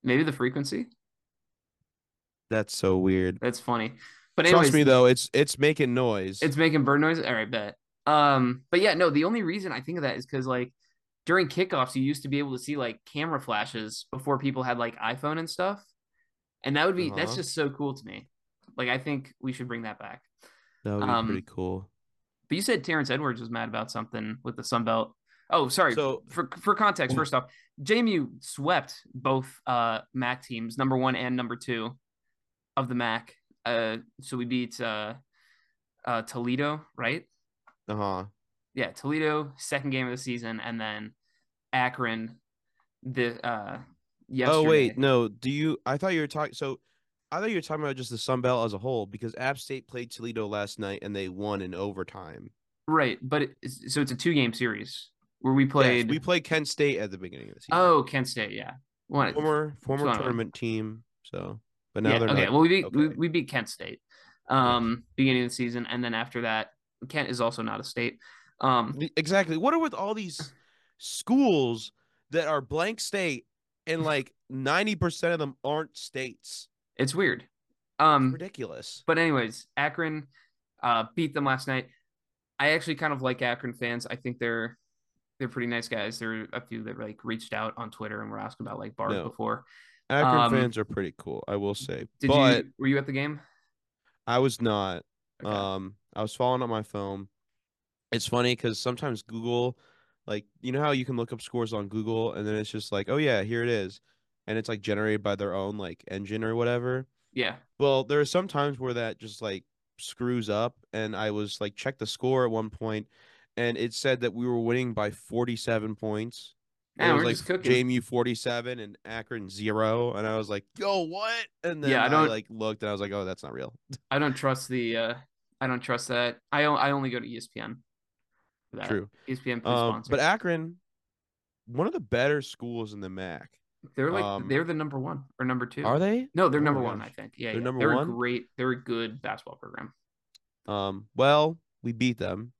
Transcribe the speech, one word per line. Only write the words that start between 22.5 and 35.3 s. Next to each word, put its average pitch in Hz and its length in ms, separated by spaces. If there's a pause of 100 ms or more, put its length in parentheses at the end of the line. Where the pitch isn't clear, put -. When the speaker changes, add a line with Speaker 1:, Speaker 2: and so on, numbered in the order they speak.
Speaker 1:
you 185 60
said 202 220
Terrence 156 260
Edwards 131 300
was 117 120
mad 113 180
about 110 220
something 110 520
with 120 120
the 117 80
Sun 120 200
Belt. 113 320 (360)
Oh, 151 160
sorry. 139 260
Speaker 2:
So 135 360
Speaker 1:
For, 160 200 (100)
for 208 160
context, 196 400
Speaker 2:
Well 156 60
Speaker 1:
first 143 120
off, 127 200 (280)
J 208 180
M 240 80
U 170 320
swept 143 640 (120)
both, 135 540
uh, 117 340 (120)
mac 127 300
teams, 117 340
number 131 200
one 127 180
and 123 200
number 120 200
two 117 420 (800)
of 131 100
the 123 80
mac. 117 400 (300)
Uh, 113 320 (240)
so 131 160
we 120 80
beat, 123 360
uh, 107 340 (880)